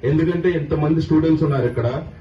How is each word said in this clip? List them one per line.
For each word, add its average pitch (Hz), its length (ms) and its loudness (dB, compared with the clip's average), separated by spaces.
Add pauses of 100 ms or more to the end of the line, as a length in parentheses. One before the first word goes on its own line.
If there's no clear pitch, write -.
ఎందుకంటే 165 400 0 (100)
ఇంతమంది 151 460 0
స్టూడెంట్స్ 156 420 2
ఉన్నారు 135 240 0
ఇక్కడ 117 160 -2 (340)